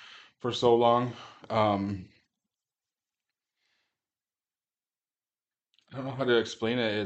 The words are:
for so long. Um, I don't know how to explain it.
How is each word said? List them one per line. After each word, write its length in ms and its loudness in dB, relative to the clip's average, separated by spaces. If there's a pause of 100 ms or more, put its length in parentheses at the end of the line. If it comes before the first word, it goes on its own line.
(400)
for 120 -4
so 220 4
long. 380 4 (360)
Um, 580 -2 (3750)
I 40 -16
don't 100 -10
know 60 -8
how 120 -6
to 120 4
explain 420 -2
it. 160 -2 (120)